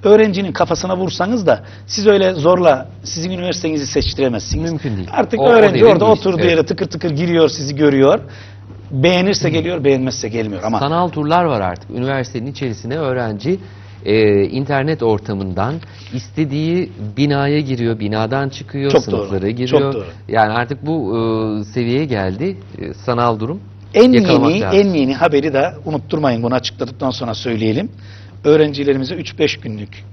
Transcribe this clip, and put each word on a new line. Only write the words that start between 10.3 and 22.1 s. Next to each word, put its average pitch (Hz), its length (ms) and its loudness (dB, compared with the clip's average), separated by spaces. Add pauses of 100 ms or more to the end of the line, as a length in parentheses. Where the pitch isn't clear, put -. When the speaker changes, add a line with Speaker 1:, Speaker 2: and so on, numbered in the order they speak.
Speaker 1:
ama 113 160 0
Speaker 2:
Sanal 165 300 0
turlar 156 360 0
var 131 160 0
artık. 90 300 -6
Üniversitenin 127 600 -6
içerisine 117 440 -8
öğrenci, 127 600 -4 (460)
e, 104 400 4
internet 139 580 -2
ortamından 101 720 -2 (400)
istediği 151 800 -4 (240)
binaya 143 440 0
giriyor, 117 380 -2
binadan 110 500 -2
çıkıyor, 139 420 -6
Speaker 1:
Çok 139 160 4
doğru, 101 100 -2
Speaker 2:
sınıflara 98 340 -2
Speaker 1:
çok 120 80 -6
Speaker 2:
giriyor. 139 360 0
Speaker 1:
doğru. 101 120 -8 (220)
Speaker 2:
Yani 110 240 2
artık 120 340 -4
bu, 120 320 -2 (420)
e, 104 40 -8
seviyeye 120 400 -2
geldi, 120 520 -2 (220)